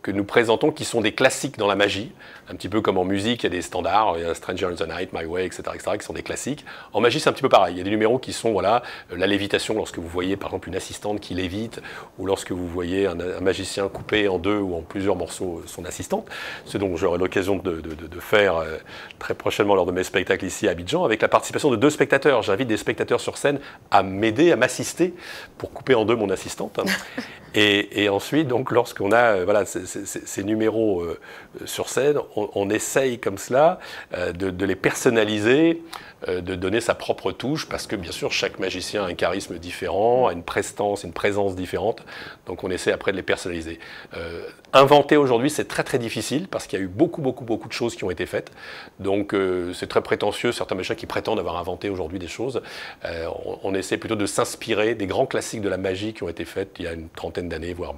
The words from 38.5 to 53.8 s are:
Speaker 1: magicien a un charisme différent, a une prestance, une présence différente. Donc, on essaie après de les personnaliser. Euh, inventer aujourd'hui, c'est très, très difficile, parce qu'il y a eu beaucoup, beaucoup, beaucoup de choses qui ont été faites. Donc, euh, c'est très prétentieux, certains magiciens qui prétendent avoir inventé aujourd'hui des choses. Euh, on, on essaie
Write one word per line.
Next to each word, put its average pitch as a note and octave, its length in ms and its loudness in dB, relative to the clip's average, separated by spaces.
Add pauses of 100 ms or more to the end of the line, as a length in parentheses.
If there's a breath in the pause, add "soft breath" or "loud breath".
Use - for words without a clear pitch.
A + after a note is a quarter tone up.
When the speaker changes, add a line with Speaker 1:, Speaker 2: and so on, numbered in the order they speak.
Speaker 1:
magicien F#2+ 440 -4
a F#2+ 40 -2
un F2 80 -4
charisme F#2 440 -2
différent, G2 680 2
a F2 60 0
une E2+ 80 -8
prestance, G2+ 600 -2
une - 100 -10
présence G2+ 420 0
différente. F#2 460 -2 (440 loud breath)
Donc, F#2 180 -10
on F#2 60 -2
essaie F#2 220 0
après F#2+ 200 0
de F#2+ 40 0
les F#2 60 -4
personnaliser. E2+ 580 -4 (340 loud breath)
Euh, E2 280 -8 (320)
inventer C#3+ 420 10
aujourd'hui, B2+ 320 6
c'est A#2 180 -2
très, - 180 -4
très - 140 0
difficile, B2 500 -2
parce - 180 -4
qu'il G2 120 -4
y F#2+ 40 -2
a - 20 -2
eu F#2+ 40 -4
beaucoup, C3+ 340 2
beaucoup, B2+ 220 -4
beaucoup A2+ 240 -4
de - 40 -12
choses A#2 240 -2
qui - 80 -8
ont F#2+ 60 -2
été F2 160 -4
faites. - 260 -4 (480 loud breath)
Donc, G2+ 320 0
euh, F#2 400 0
c'est - 160 -8
très A2+ 140 2
prétentieux, A2+ 500 -2
certains G2 220 -4
magiciens F#2+ 220 -4
qui - 100 -14
prétendent G#2+ 320 -2
avoir E2+ 180 -4
inventé F2+ 320 -6
aujourd'hui F#2 300 -4
des E2+ 100 -10
choses. A#2+ 320 -6 (460 loud breath)
Euh, E2+ 200 -6 (200)
on, F#2+ 160 -8
on F#2+ 120 -4
essaie G2 220 -2